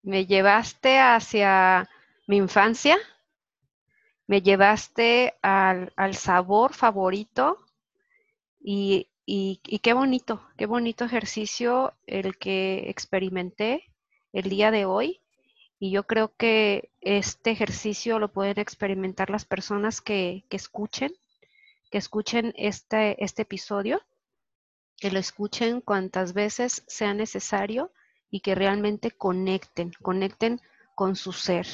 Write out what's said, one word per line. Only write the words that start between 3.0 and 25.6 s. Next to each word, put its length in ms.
me 140
llevaste 1000
al, 520
al 200
sabor 580
favorito 840
y, 520
y, 360
y 180
qué 120
bonito, 500
qué 80
bonito 400
ejercicio 880
el 320
que 500
experimenté 960
el 160
día 220
de 160
hoy. 340
Y 120
yo 160
creo 320
que 540
este 480
ejercicio 720
lo 120
pueden 260
experimentar 680
las 160
personas 560
que, 480
que 80
escuchen, 560
que 80
escuchen 580
este, 680
este 200
episodio, 580
que 140
lo 80
escuchen 640